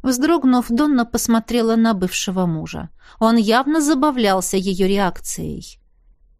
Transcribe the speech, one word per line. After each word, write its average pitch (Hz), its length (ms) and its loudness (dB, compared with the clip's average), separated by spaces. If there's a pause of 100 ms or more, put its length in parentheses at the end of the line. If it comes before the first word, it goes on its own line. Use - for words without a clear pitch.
Вздрогнув, 254 680 2
Донна 247 360 2
посмотрела 226 680 0
на 226 180 2
бывшего 185 520 -2
мужа. 160 440 -6 (300)
Он 226 160 4
явно 247 460 2
забавлялся 254 760 0
её 185 320 0
реакцией. 175 960 -4 (580)